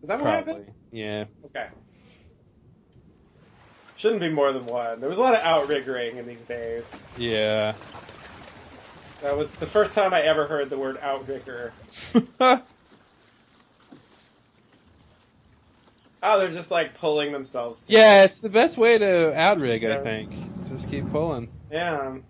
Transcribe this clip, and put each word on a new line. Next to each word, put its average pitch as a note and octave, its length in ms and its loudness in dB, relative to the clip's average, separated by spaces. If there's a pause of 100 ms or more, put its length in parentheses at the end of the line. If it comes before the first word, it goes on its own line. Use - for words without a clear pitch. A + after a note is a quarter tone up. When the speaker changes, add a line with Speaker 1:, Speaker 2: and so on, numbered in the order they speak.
Speaker 1:
Is D3+ 60 -18
that A3+ 120 -4
what C#4+ 40 -6
Speaker 2:
Probably. A2+ 300 -2
Speaker 1:
happened? - 200 -20 (160)
Speaker 2:
Yeah. G#2+ 340 -8 (220)
Speaker 1:
Okay. A2+ 220 -14 (2250)
Shouldn't G#3+ 240 0
be E3+ 100 -2
more C#3+ 220 2
than B2+ 140 -6
one. A#2 340 -6
There C3 80 -6
was F3+ 100 -6
a - 40 0
lot B3+ 120 4
of G#3+ 80 2
outriggering C#3 720 -2
in A#2+ 100 -12
these A#2 180 -18
days. A#2 640 -10 (120)
Speaker 2:
Yeah. G#2+ 560 -2 (1500)
Speaker 1:
That C#3+ 140 -4
was D3+ 200 -6
the D#3+ 100 -10
first G#3 280 0
time F#3+ 200 2
I E3 80 4
ever D3+ 240 2
heard C#3+ 240 -4
the C3+ 80 -6
word C3+ 220 -6
outrigger. B2+ 720 -8 (680)
Speaker 2:
<laughs> B3+ 240 4 (3500)
Speaker 1:
Oh, G3+ 160 2
they're F#3 120 0
just, E3 200 -12
like, E3+ 280 -4
pulling D3+ 340 -2
themselves B2 480 -10
to - 140 -6
Speaker 2:
Yeah, G#3+ 260 12
Speaker 1:
it. G3 60 10
Speaker 2:
it's - 140 -2
the A3 100 -8
best A#3 260 2
way A#3 220 6
to G#3 60 2 (300)
outrig, D#3+ 420 2 (140)
I A2+ 40 0
Speaker 1:
Yes. - 80 -4
Speaker 2:
think. - 680 -10
Just - 220 -10
keep C#3+ 200 -6
pulling. D3 380 -4 (240)
Speaker 1:
Yeah. D3+ 440 -6 (140)